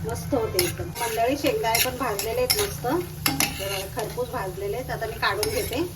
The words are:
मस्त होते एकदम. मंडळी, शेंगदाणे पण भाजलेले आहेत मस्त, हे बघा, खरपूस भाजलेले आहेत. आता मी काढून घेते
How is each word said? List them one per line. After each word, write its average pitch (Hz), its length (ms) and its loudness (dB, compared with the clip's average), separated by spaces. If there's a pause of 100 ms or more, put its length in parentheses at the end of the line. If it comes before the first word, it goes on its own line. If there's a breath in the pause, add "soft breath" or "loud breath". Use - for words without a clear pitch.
मस्त - 240 -2
होते 359 300 2
एकदम. 349 200 0
मंडळी, 233 540 2
शेंगदाणे 226 460 4
पण 254 140 0
भाजलेले 226 440 0
आहेत 403 200 2
मस्त, - 240 -2 (440)
हे - 360 -2
बघा, 196 360 -4
खरपूस 240 280 -4
भाजलेले 202 480 -4
आहेत. 254 120 -6
आता 226 160 -4
मी 220 80 -4
काढून 214 360 0
घेते 254 340 0 (120)